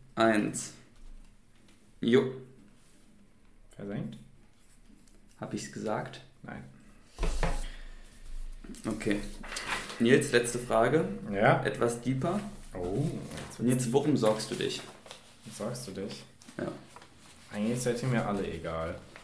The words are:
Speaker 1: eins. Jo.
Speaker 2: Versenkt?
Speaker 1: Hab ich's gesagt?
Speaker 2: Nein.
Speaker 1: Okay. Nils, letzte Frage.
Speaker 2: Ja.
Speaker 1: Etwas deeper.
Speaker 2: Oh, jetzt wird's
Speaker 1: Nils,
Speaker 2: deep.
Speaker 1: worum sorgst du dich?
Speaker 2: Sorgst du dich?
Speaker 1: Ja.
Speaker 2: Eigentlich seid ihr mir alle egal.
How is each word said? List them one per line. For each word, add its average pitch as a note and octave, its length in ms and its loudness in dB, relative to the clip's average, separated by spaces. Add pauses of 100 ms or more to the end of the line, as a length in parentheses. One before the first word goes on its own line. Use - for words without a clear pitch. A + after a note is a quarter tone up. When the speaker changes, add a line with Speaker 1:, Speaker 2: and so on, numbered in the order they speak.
(160)
Speaker 1:
eins. A2 580 4 (1300)
Jo. B2 240 6 (1500)
Speaker 2:
Versenkt? G2+ 420 -8 (1200)
Speaker 1:
Hab - 140 -10
ich's - 180 -6
gesagt? G#2+ 500 -4 (220)
Speaker 2:
Nein. - 200 -12 (2250)
Speaker 1:
Okay. G#2 300 0 (840)
Nils, B2+ 320 6
letzte A#2+ 280 4
Frage. B2 460 4 (280)
Speaker 2:
Ja. A#2 300 6
Speaker 1:
Etwas - 380 0
deeper. C3 380 0 (340)
Speaker 2:
Oh, F#2+ 300 -2 (440)
jetzt - 120 -14
wird's - 0 -
Speaker 1:
Nils, B2+ 260 4
Speaker 2:
deep. A2+ 80 0
Speaker 1:
worum C#3+ 240 6
sorgst G#2+ 340 2
du - 40 -2
dich? - 260 -2 (760)
Speaker 2:
Sorgst G#2+ 300 -6
du G2 40 -10
dich? F#2+ 320 -8 (340)
Speaker 1:
Ja. - 140 -4 (840)
Speaker 2:
Eigentlich A2+ 280 0
seid A#2+ 220 0
ihr C3 60 0
mir A2+ 160 2
alle G2 260 0
egal. E2 440 -4 (280)